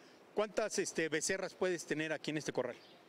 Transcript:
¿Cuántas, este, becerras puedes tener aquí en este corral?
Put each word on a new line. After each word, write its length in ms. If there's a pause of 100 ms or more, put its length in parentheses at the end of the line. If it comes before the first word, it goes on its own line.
(340)
¿Cuántas, 440
este, 300
becerras 460
puedes 320
tener 260
aquí 180
en 80
este 140
corral? 240 (320)